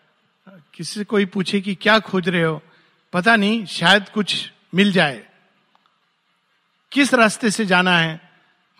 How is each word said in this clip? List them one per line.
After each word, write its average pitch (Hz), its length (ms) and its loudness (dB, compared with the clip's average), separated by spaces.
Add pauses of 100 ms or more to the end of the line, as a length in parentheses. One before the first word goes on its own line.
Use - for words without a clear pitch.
(500)
किसी - 500 -14
से 208 40 -4
कोई 202 220 0
पूछे 190 360 -4
कि 190 140 -6
क्या 220 240 2
खोज 185 300 -4
रहे 175 140 0
हो, 160 180 -4 (520)
पता 180 220 2
नहीं, 214 300 0
शायद 185 440 0
कुछ - 420 -6 (240)
मिल 202 160 2
जाए। 147 360 -2 (1600)
किस 269 220 0
रास्ते 226 380 2
से 220 140 -4
जाना 180 320 2
है 165 340 -4 (480)